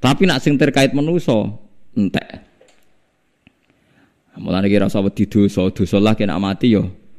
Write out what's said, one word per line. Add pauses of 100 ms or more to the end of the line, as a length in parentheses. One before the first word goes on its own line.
Tapi
nak
sing
terkait
manusa (400)
entek. (1900)
Mulane
ki
rasa
wedi
dosa,
dosa
lah
ki
nak
mati
ya (360)